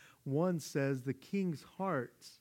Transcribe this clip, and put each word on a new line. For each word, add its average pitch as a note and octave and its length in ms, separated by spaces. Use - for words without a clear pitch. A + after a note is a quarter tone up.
one E3 340
says, C#3 420
"The C3 120
king's F3+ 500
heart, E3+ 640